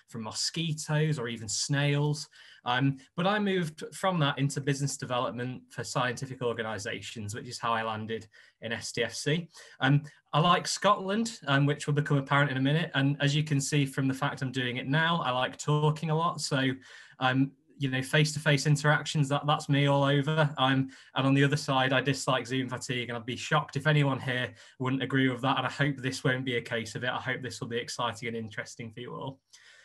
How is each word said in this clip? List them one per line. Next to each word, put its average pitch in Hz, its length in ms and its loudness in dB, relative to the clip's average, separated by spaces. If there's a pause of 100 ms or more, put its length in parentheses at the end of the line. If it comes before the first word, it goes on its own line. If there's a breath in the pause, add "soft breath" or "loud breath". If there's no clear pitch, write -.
from 113 140 -10
mosquitoes 151 960 -2
or 120 120 -4
even 113 180 -8
snails. 143 800 0 (380 loud breath)
Um, 131 320 2 (180 loud breath)
but 175 100 0
I 208 140 2
moved 190 540 -2
from 185 260 0
that 139 180 2
into 135 220 0
business 139 380 -2
development 123 720 -4
for 117 160 -10
scientific 123 560 -4
organisations, 110 920 -6
which 123 140 -10
is 120 100 -12
how 120 140 -2
I 113 120 0
landed 110 440 -6 (340 loud breath)
in 113 120 -8
S 107 180 -8
T 120 100 -2
F 113 120 -2
C. 170 340 -2 (320 loud breath)
Um, 143 240 4 (300 loud breath)
I 151 80 4
like 180 260 4
Scotland, 202 800 0
um, 139 180 4
which 147 220 0
will 151 60 0
become 147 240 2
apparent 143 340 2
in 131 60 -2
a 131 40 0
minute. 151 340 2
And 139 260 2
as 143 120 4
you 151 120 2
can 139 160 2
see 143 240 2
from 135 240 -2
the 131 40 0
fact 143 280 -4
I'm 131 100 -2
doing 123 240 -2
it 127 140 -4
now, 160 320 2
I 127 100 0
like 127 240 -2
talking 151 540 2
a 151 60 2
lot. 165 260 -2
So, 131 300 0 (480 loud breath)
um, 131 320 4 (280)
you 135 100 0
know, 131 140 0
face-to-face 147 640 2
interactions, 147 600 4
that, 143 200 0
that's 147 200 0
me 143 200 4
all 139 160 4
over. 147 560 2
Um, 131 300 4 (260 loud breath)
and 135 120 2
on 135 60 6
the 139 100 6
other 143 140 4
side, 131 340 2
I 131 100 4
dislike 131 440 0
Zoom 123 240 -2
fatigue, 120 400 -6
and 120 80 -6
I'd 113 80 -10
be 123 100 -4
shocked 151 400 -2
if 139 120 -2
anyone 143 320 4
here 123 340 -4 (240 loud breath)
wouldn't 131 240 0
agree 131 260 2
with 120 140 -2
that. 131 160 0
And 131 80 -2
I 123 60 -4
hope 143 260 0
this 127 260 -4
won't 131 220 2
be 123 120 -2
a 117 40 0
case 113 320 -6
of 117 100 -8
it. 123 60 -2
I 120 100 -4
hope 127 220 -4
this 120 180 -10
will 120 80 -6
be 117 100 -4
exciting 120 500 -4
and 113 100 -4
interesting 113 540 -10
for 113 100 -16
you 120 140 -12
all. 127 240 -10 (460 loud breath)